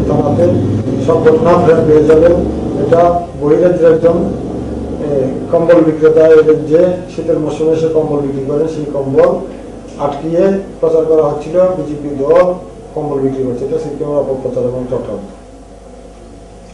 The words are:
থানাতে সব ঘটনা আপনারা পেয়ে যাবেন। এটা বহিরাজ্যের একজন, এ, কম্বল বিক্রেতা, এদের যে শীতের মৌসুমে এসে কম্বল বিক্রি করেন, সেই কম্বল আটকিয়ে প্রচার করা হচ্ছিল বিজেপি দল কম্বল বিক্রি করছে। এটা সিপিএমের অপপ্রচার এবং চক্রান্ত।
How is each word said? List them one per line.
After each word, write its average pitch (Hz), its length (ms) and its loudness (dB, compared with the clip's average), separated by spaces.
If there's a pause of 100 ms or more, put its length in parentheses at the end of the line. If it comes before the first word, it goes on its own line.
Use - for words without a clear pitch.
থানাতে - 340 0 (640)
সব 160 180 2
ঘটনা 160 260 4
আপনারা 160 360 4
পেয়ে 151 180 4
যাবেন। 160 280 6 (540)
এটা 175 340 2 (200)
বহিরাজ্যের 165 540 4
একজন, 165 180 2
এ, - 1160 -4 (240)
কম্বল 170 280 4
বিক্রেতা, 156 480 4
এদের 151 380 4
যে 165 200 4 (300)
শীতের 165 220 -2
মৌসুমে 156 340 -2
এসে 160 160 0
কম্বল 147 320 -2
বিক্রি 135 280 -4
করেন, 156 200 -2
সেই 147 160 -8
কম্বল 143 540 0 (600)
আটকিয়ে 165 600 -2 (220)
প্রচার 160 240 2
করা 156 180 2
হচ্ছিল 156 380 -2
বিজেপি 147 580 -4
দল 180 360 2 (400)
কম্বল 147 240 -6
বিক্রি 131 260 -2
করছে। 123 200 -6
এটা 151 140 -4
সিপিএমের 147 400 -6
অপপ্রচার 127 460 -4
এবং 123 260 -4
চক্রান্ত। 101 520 -8 (1300)